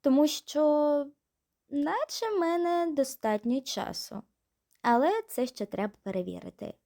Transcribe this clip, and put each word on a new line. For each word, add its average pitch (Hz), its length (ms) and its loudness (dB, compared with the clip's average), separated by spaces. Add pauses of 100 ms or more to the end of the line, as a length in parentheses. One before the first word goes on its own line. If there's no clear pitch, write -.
тому 285 260 6
що 294 800 2 (600)
наче 403 600 -2
в 415 80 0
мене 339 540 0
достатньо 254 680 -2
часу. - 600 -8 (600)
Але 285 460 2
це 247 180 -2
ще 220 200 -8
треба 202 360 -4
перевірити. 185 720 -8 (120)